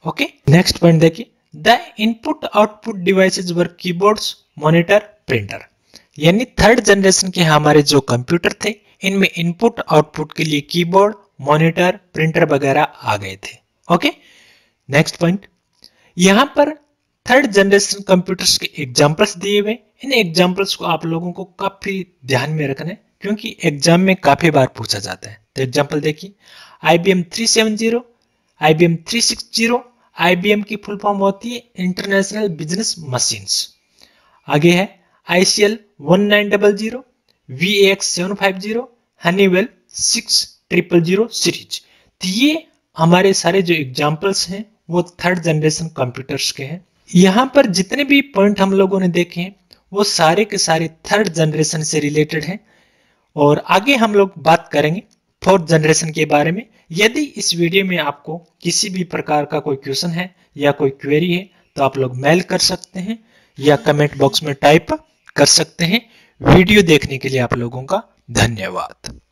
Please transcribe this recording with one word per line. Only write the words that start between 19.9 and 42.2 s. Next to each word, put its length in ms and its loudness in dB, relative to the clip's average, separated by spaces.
इन 100 -4
examples 600 0
को 100 -12
आप 200 -4
लोगों 260 -4
को 120 -12
काफी 460 -8
ध्यान 260 -2
में 160 -4
रखना 220 -8
है 100 -14
क्योंकि 420 -6
exam 380 2
में 140 2
काफी 360 2
बार 160 2
पूछा 220 -6
जाता 300 -14
है। 120 -20
तो 60 -6
example 400 -2
देखिए, 320 -6
आईबीएम 400 2
थ्री 140 -4
सेवन 280 0
ज़ीरो, 280 -2
आईबीएम 340 4
थ्री 120 -2
सिक्स 240 -4
ज़ीरो, 280 0
आईबीएम 460 2
की 120 -10
फुल 220 -10
form 200 -2
होती 340 -2
है 100 -10
International 720 -2
Business 500 -6
Machines। 680 -4
आगे 240 2
है 160 2
आईसीएल 500 2
वन 220 2
नाइन 260 2
डबल 260 2
ज़ीरो, 300 -8
वीएक्स 580 0
seven 260 -4
five 260 -2
zero, 300 -6
Honeywell 460 2
six 540 -4
triple 320 2
zero 320 0
series। 480 -6